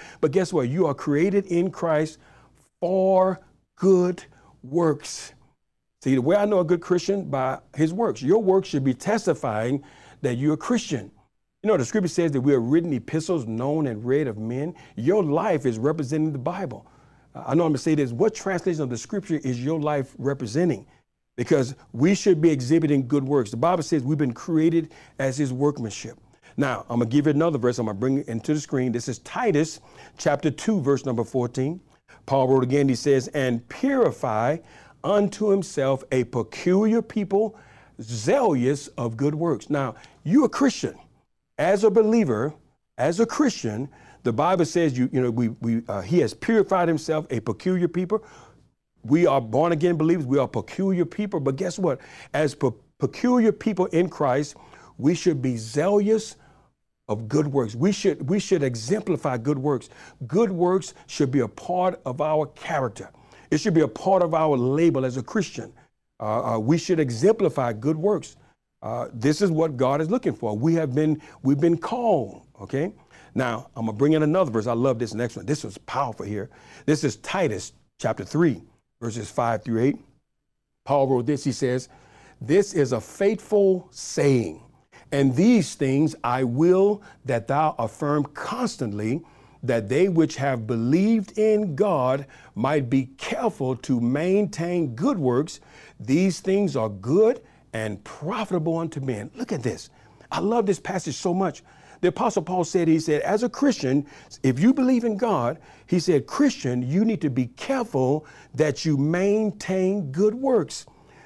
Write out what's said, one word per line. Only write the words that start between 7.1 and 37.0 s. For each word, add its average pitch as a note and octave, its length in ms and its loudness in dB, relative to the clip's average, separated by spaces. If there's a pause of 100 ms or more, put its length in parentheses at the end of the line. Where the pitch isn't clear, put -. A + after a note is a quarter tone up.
by C3 300 -2 (160)
his D#3+ 180 0
works. F3+ 280 -2
Your F3 200 4
works F#3+ 280 2
should C#3 160 -2
be C3 80 2
testifying C#3 880 -2 (380)
that B2 160 -2
you're D3 180 0
a - 20 -2
Christian. D3+ 540 -4 (500)
You G3+ 60 -6
know, G#3+ 100 4
the C3 80 -2
scripture F#3 220 0
says E3 240 0
that C#3 100 0
we C#3 120 4
are C3 60 4
written D#3 340 2
epistles, D#3 520 -4
known C3 400 -2
and A2+ 180 -6
read C3+ 240 0
of G#2+ 100 -6
men. B2+ 360 -6 (220)
Your F3 280 2
life D#3+ 440 0
is A2+ 100 0
representing D#3 540 -2
the C#3 80 -6
Bible. D#3+ 480 -8 (480)
Uh, - 100 -14
I - 80 -4
know E3 100 4
I'm D#3+ 80 2
gonna C3+ 80 0
say D#3+ 160 0
this. C#3 160 0
What F#3+ 220 0
translation F3 480 -4
of C3+ 80 -4
the A#2+ 80 -6
scripture F3 460 -4
is B2+ 200 -4
your D#3 160 -2
life D3 380 -2
representing? C3+ 720 -2 (480)
Because B2+ 400 0 (160)
we D3+ 240 2
should F3+ 260 2
be E3 80 6
exhibiting C#3+ 580 2
good C#3 160 0
works. C3 280 0
The A#2 60 -6
Bible E3 260 0
says D3 200 -2
we've D3 140 0
been C#3 160 0
created E3 600 0 (260)
as C3+ 180 -2
his C#3+ 140 0
workmanship. B2+ 640 -4 (380)
Now, B2+ 340 0
I'm A#2+ 100 0
gonna A#2 100 0
give C#3 160 4
you D3+ 60 4
another D3+ 280 2
verse. B2 180 0
I'm A#2 100 -2
gonna G#2 100 -6
bring C3+ 220 0
it - 80 -8
into A#2 260 -4
the D3+ 60 -2
screen. B2+ 320 -2
This A#2 160 -4
is B2 120 -6
Titus D#3+ 600 -2 (380)
chapter D3 320 0
two, G3 320 -2
verse C3+ 240 0
number A#2+ 180 -2
fourteen. C3 580 -4 (440)
Paul C3+ 220 2
wrote C3 160 4
again, C#3 260 2
he B2+ 60 2
says, C3+ 340 2
And B2+ 400 -2
purify D3+ 880 0 (460)
unto G#3 460 0
himself C#3 600 0
a C3 120 2
peculiar F#3+ 800 0